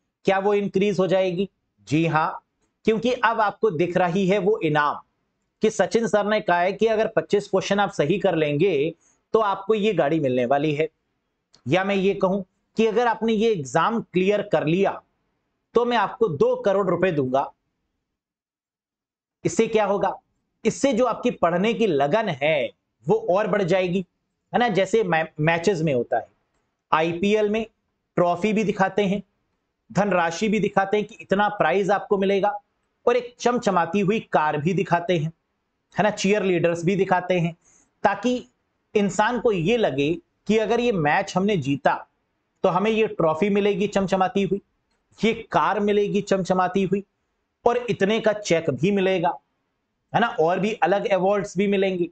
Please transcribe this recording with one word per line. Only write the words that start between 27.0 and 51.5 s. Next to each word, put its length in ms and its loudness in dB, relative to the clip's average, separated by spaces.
में 160 -4
trophy 380 0
भी 100 0
दिखाते 420 0
हैं, 180 -2
धनराशि 580 0
भी 100 0
दिखाते 380 0
हैं 80 -2
कि 100 -16
इतना 340 -2
prize 420 0
आपको 260 0
मिलेगा, 420 0
और 80 4
एक 240 -6
चमचमाती 600 0
हुई 200 0
कार 380 -2
भी 160 -2
दिखाते 440 0
हैं, 160 -4
है 60 2
ना? 60 2
Cheer 340 0
leaders 420 0
भी 100 2
दिखाते 440 0
हैं, 180 -2
ताकि 440 -2
इंसान 440 0
को 120 2
ये 260 0
लगे 400 0
कि 100 2
अगर 220 0
ये 120 2
match 460 0
हमने 200 2
जीता, 500 -2
तो 60 2
हमें 220 2
ये 160 2
trophy 420 0
मिलेगी 380 0
चमचमाती 560 0
हुई, 180 -2
ये 100 2
कार 460 -2
मिलेगी 420 0
चमचमाती 600 0
हुई, 200 -2
और 120 2
इतने 420 0
का 140 2
check 360 -2
भी 220 0
मिलेगा, 480 0
है 60 2
ना? 60 2
और 320 0
भी 140 -2
अलग 340 0
awards 500 0